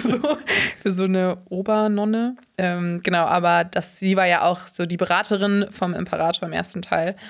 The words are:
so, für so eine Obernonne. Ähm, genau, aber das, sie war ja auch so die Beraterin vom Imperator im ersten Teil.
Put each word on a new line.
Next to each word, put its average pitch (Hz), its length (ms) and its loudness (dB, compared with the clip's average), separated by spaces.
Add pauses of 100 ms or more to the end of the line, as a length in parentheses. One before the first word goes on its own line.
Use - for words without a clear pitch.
so, 294 300 2 (440)
für 196 100 0
so 185 120 0
eine 185 340 0 (120)
Obernonne. 214 840 0 (220)
Ähm, 175 460 -2
genau, 175 220 2
aber 170 400 4
das, - 340 -2
sie 190 160 2
war 185 100 4
ja 175 180 4
auch 170 240 0
so - 200 -4
die 175 100 -4
Beraterin 202 720 0
vom 175 240 -4
Imperator 170 540 -2
im 156 60 -10
ersten 170 280 -4
Teil. 170 340 -2 (140)